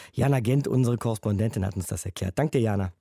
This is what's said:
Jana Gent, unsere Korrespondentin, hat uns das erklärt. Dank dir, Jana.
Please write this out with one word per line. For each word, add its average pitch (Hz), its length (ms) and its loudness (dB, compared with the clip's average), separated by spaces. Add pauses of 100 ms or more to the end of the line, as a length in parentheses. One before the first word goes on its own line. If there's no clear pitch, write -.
(120)
Jana 139 280 2
Gent, 135 260 2
unsere 120 320 2
Korrespondentin, 107 640 0
hat - 120 -4
uns 92 100 -4
das - 180 -6
erklärt. 95 340 -4
Dank 151 120 2
dir, 135 100 2
Jana. 101 400 0